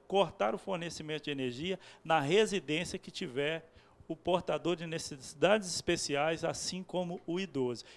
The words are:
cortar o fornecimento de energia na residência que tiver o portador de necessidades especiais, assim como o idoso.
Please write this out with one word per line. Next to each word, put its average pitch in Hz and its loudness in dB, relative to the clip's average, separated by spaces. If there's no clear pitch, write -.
cortar 196 2
o - -6
fornecimento 156 -6
de 151 -2
energia 139 -2
na 160 4
residência 165 2
que - -12
tiver 151 -4
o 160 -8
portador 170 0
de 165 -10
necessidades 165 0
especiais, 156 0
assim 175 -4
como 175 -4
o 170 -2
idoso. 135 -2